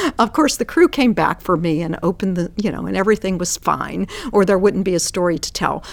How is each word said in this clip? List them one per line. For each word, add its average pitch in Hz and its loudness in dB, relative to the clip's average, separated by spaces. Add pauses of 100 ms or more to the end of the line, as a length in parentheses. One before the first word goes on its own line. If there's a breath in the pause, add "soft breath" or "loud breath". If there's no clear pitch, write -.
(180 loud breath)
Of 185 2
course, 302 2
the 240 -2
crew 330 4
came 254 2
back 165 0
for 180 0
me 165 0
and 165 -4
opened 175 -2
the, 170 -4
you 202 -2
know, - -6
and 185 -4
everything 190 0
was 180 -4
fine, 165 -2 (260 loud breath)
or 196 6
there 190 4
wouldn't 190 2
be 180 0
a 170 2
story 175 -2
to - -8
tell. - -2 (100)